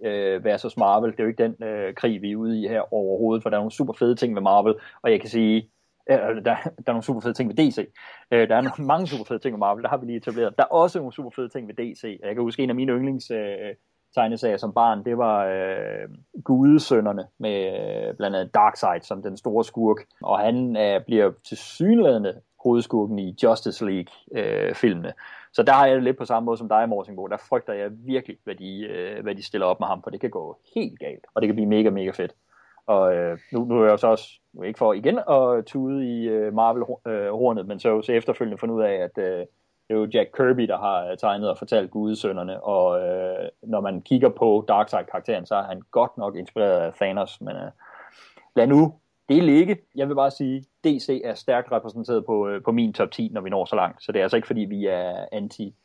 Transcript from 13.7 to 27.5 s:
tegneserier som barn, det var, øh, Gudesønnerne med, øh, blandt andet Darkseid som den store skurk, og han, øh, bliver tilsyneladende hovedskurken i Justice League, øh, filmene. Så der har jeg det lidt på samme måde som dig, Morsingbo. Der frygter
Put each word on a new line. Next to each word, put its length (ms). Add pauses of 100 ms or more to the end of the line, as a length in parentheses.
tegneserier 420
som 160
barn, 320
det 120
var, 280
øh, 640 (340)
Gudesønnerne 840 (100)
med, 280
øh, 500
blandt 200
andet 180
Darkseid 480
som 200
den 160
store 280
skurk, 320 (260)
og 160
han, 380
øh, 280
bliver 260 (120)
tilsyneladende 1000 (220)
hovedskurken 560
i 240
Justice 420
League, 280 (180)
øh, 440
filmene. 380 (400)
Så 100
der 100
har 120
jeg 100
det 80
lidt 140
på 80
samme 200
måde 120
som 120
dig, 200
Morsingbo. 380
Der 100
frygter 360